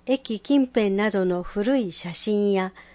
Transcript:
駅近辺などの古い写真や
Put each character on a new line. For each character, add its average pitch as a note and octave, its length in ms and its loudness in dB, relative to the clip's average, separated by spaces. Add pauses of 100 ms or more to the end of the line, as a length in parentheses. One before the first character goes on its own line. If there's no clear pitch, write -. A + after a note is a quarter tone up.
駅 B3+ 320 -2
近 C#4 280 2
辺 G#3+ 260 2
な G#3 180 2
ど F#3+ 140 0
の F3+ 180 0
古 A3 360 0
い G3+ 120 -2
写 E3+ 240 -8
真 G#3 380 0
や F#3+ 200 0 (220)